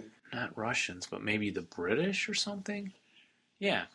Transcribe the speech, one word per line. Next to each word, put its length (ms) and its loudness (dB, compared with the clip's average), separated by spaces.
not 240 -4
Russians, 540 0
but 120 -4
maybe 280 2
the 120 -2
British 640 2
or 60 -2
something. 580 -2
Yeah, 360 2